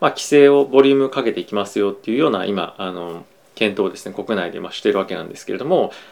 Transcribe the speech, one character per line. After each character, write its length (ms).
ま 80
あ、 20
規 120
制 260
を、 160
ボ 160
リ 80
ュ 40
ー 20
ム 140
か 140
け 80
て 80
い 60
き 100
ま 100
す 140
よ 120
っ 20
て 180
い 40
う 20
よ 100
う 40
な、 140
今、 320
あ 140
の、 340
検 240
討 80
を 40
で 60
す 100
ね、 60
国 220
内 160
で、 80
ま 100
あ、 20
し 100
て 80
い 40
る 40
わ 80
け 100
な 60
ん 80
で 60
す 100
け 80
れ 60
ど 60
も、 260